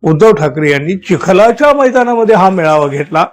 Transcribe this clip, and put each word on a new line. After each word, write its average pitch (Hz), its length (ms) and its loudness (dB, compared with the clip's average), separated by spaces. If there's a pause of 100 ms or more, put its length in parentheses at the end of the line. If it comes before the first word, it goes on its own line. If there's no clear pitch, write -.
उद्धव 160 280 2
ठाकरे 147 400 -2
यांनी 147 260 -4
चिखलाच्या 208 760 0
मैदानामध्ये 240 600 0
हा 190 140 2
मेळावा 156 380 0
घेतला. 147 460 -4